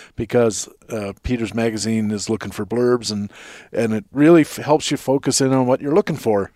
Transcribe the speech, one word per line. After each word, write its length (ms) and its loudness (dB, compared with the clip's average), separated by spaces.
because 540 0
uh, 240 -8
Peter's 300 -4
magazine 580 -2
is 180 -6
looking 220 -4
for 140 -8
blurbs, 460 0
and, 200 -6
and 220 -2
it 180 -4
really 300 6
f-, 160 -2
helps 340 0
you 60 -2
focus 440 0
in 120 2
on 120 2
what 160 0
you're 120 -4
looking 220 0
for, 400 0